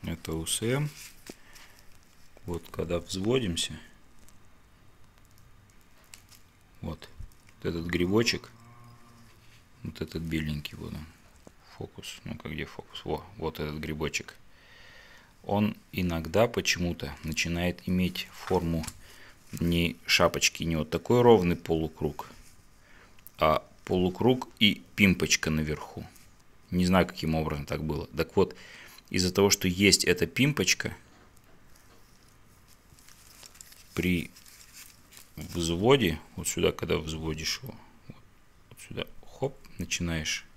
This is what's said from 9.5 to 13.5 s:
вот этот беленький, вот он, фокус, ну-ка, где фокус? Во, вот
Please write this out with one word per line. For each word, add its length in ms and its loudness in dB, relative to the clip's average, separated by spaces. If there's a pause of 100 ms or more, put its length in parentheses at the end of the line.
вот 180 -10
этот 220 -8
беленький, 540 -4
вот 160 -10
он, 140 -12 (680)
фокус, 480 -14
ну-ка, 240 -12
где 180 -8
фокус? 380 -16
Во, 200 -4 (120)
вот 220 -6